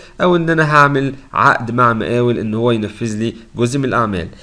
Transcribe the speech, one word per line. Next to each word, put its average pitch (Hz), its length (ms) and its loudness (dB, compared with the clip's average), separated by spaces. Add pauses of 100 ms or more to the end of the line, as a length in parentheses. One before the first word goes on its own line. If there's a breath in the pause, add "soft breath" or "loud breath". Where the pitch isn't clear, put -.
(220 loud breath)
أو 180 140 2
إن 165 140 0
أنا 156 260 2
هعمل 143 380 4 (200 loud breath)
عقد 123 380 0
مع 120 220 2
مقاول 117 440 0
إن 107 160 -4
هو 117 180 0
ينفذ 107 460 -4
لي 110 160 -2 (220 loud breath)
جزء 120 240 0
من 135 60 0
الأعمال. 104 420 -2 (160 loud breath)